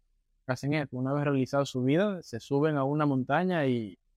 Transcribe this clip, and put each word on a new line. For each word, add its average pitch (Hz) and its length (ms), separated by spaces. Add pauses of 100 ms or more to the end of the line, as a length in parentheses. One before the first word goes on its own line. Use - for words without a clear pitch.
(480)
hacen 135 260
esto. 139 240
Una 131 160
vez 147 120
realizado 139 400
su 127 180
vida, 175 400
se - 160
suben 147 380
a 139 60
una 147 220
montaña 147 640
y, 113 320 (180)